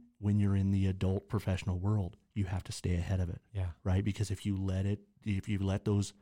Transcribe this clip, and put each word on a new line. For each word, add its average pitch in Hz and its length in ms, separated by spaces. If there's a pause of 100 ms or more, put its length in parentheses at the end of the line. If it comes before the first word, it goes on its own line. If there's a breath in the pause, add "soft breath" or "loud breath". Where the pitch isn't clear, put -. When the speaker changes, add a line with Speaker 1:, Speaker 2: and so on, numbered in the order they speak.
(180)
Speaker 1:
when 104 220
you're 98 160
in 98 140
the 98 160
adult 95 420
professional 92 500
world, 98 380 (180)
you 104 100
have 90 200
to - 80
stay 92 220
ahead 87 260
of 87 80
it. - 120 (120)
Speaker 2:
Yeah. 95 140 (180)
Speaker 1:
Right? 95 200
Because 104 260
if - 160
you 101 100
let 95 300
it, 101 140 (240)
if 98 240
you 101 100
let 98 260
those 101 380